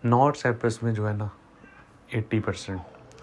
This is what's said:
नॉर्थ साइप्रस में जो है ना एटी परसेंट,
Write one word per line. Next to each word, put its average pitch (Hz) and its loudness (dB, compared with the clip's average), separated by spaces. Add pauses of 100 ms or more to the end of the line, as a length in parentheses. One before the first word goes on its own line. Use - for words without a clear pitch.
नॉर्थ 131 6
साइप्रस 117 0
में 117 0
जो 107 -2
है 104 -2
ना 104 -6 (840)
एटी 110 0
परसेंट, 95 -6 (420)